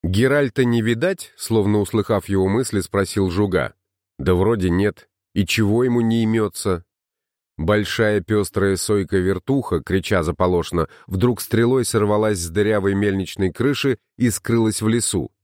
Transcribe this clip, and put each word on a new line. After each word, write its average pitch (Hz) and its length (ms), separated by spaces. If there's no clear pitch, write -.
"Геральта 127 600
не 117 160
видать?" — 120 560
словно 104 420
услыхав 104 480
его 95 200
мысли, 107 340
спросил 98 480
Жуга. 87 460
"Да 110 160
вроде 95 360
нет. 98 400
И 101 120
чего 110 380
ему 120 180
не 113 220
имётся?" 107 600
Большая 104 640
пёстрая 98 540
сойка-вертуха, 95 1040
крича 95 420
заполошно, 85 640
вдруг 101 360
стрелой 120 440
сорвалась 104 540
с 85 100
дырявой 101 460
мельничной 98 560
крыши 135 480
и 120 140
скрылась 113 500
в 110 60
лесу. 110 440